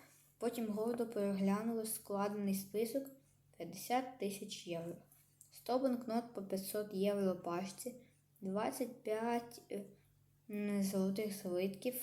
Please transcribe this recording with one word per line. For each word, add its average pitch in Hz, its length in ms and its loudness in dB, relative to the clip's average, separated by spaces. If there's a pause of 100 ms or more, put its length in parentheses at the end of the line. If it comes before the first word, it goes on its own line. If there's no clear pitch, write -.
(380)
потім 233 300 0
гордо 226 400 0
переглянули 208 760 2
складений 202 720 0
список. 226 480 0 (540)
П'ятдесят 240 600 -2
тисяч - 500 -4
євро. 170 280 -4 (560)
Сто - 280 0
банкнот 240 540 2
по 202 80 -6
п'ятсот 196 520 -2
євро 196 420 4
пачці, 180 600 -4 (460)
двадцять 220 600 -2
п'ять, 233 580 0 (100)
е, 202 120 -4 (640)
м, 208 340 2
золотих 196 580 0
злитків 190 600 0